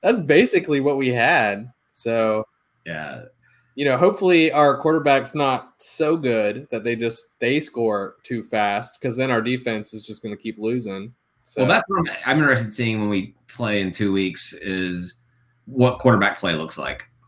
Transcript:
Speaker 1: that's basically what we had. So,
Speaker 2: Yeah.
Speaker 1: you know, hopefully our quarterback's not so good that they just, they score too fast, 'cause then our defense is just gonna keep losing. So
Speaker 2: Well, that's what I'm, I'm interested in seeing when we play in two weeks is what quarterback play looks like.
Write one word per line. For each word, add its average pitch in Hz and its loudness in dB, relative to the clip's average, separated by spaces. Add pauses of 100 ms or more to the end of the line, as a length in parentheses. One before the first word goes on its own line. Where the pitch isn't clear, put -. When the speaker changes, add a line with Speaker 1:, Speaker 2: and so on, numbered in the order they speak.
Speaker 1:
that's 220 2
basically 156 4
what 139 2
we 135 0
had. 120 2 (220)
So, 110 -2 (400)
Speaker 2:
Yeah. 76 -12 (520)
Speaker 1:
you 143 -2
know, 131 2
hopefully 180 4
our 143 4
quarterback's 143 2
not 135 -2
so 160 -2
good 117 0
that 113 -6
they 117 -2
just, 117 -6
they 127 0
score 110 -2
too 113 -6
fast, 104 -2
'cause 120 -4
then 131 0
our 117 2
defense 117 -4
is 107 -14
just 104 -16
gonna 104 -10
keep 110 -10
losing. 110 -6 (320)
So - -4
Speaker 2:
Well, 127 4
that's 220 4
what 180 -2
I'm, - -10
I'm 139 0
interested 131 2
in 107 -8
seeing 113 -2
when 107 -2
we 101 -4 (140)
play 107 -4
in 92 -4
two 101 0
weeks 95 -2
is 90 -6 (500)
what 123 2
quarterback 104 4
play 87 -2
looks 80 -6
like. 65 -10 (200)